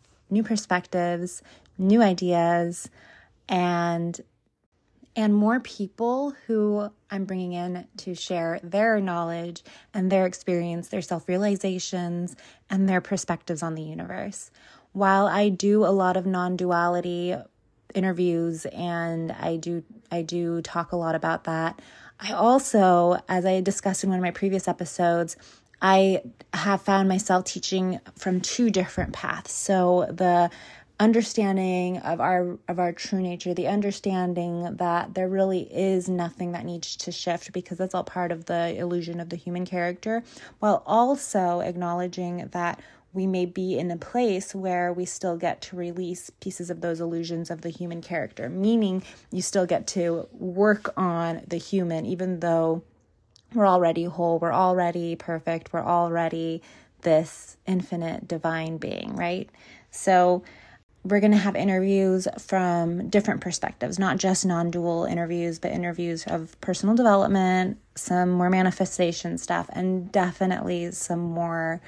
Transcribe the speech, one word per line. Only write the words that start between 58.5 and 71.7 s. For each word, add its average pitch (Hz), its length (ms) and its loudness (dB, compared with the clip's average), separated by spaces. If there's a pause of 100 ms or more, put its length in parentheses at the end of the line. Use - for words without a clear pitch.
being, 50 400 -8
right? 175 320 -4 (420)
So 180 540 4 (580)
we're 202 180 2
gonna 208 180 8
have 190 180 0
interviews 190 720 2 (100)
from 175 720 0
different 202 320 2
perspectives, - 580 -6
not 190 200 2
just 185 260 2
non-dual 170 640 0
interviews, 170 520 -4
but - 120 -4
interviews 170 560 -4
of 165 340 -6
personal 196 340 0
development, 196 840 4 (160)
some 180 340 0
more 180 220 4
manifestation 180 880 0
stuff, 170 340 -4
and 185 400 -2
definitely 180 800 0
some 170 260 -4
more 165 680 -2